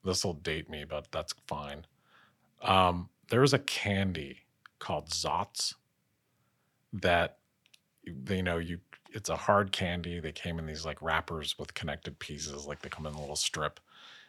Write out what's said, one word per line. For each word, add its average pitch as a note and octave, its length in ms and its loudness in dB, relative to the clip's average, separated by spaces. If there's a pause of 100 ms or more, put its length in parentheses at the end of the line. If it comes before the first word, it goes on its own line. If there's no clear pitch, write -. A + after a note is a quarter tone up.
This F#2 200 2
will F#2 100 0
date D#2 360 -4
me, D2+ 160 -8
but D2+ 260 -6
that's D#2+ 220 -4 (140)
fine. D2 380 -6 (760)
Um, F2+ 480 6 (200)
there A#2 120 6
was C#3 120 8
a C3+ 60 6
candy - 880 -2 (340)
called - 300 -4
Zotz - 680 -2 (1160)
that, E2+ 460 4 (640)
you F#2 400 -2
know, F2 140 2
you, E2+ 220 -2 (320)
it's - 180 -6
a E2 60 0
hard G2+ 360 4
candy. F2 480 -2
They D#2 120 -4
came E2 280 -4
in D#2+ 60 -4
these, D#2 200 -6
like, D2+ 160 -6
wrappers D#2+ 580 -2
with - 140 -10
connected C#2+ 460 -6
pieces, C#2+ 460 -8
like, D2 160 -8
they - 80 -10
come D#2 160 -8
in D2+ 80 -6
a D2+ 60 -8
little D2 160 -6
strip, - 440 -2 (500)